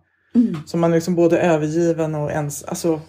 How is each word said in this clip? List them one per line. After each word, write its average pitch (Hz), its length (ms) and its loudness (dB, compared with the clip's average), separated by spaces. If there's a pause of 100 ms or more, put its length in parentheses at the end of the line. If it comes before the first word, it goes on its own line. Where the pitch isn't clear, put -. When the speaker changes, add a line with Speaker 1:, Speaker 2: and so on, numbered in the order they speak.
(340)
Speaker 1:
Mm. 214 220 2 (100)
Speaker 2:
Så - 100 -6
man 170 140 2
är 170 40 4
liksom 165 200 0
både 170 240 4
övergiven 160 760 0
och 147 160 -4
ens, 147 340 -6
alltså, 160 440 -4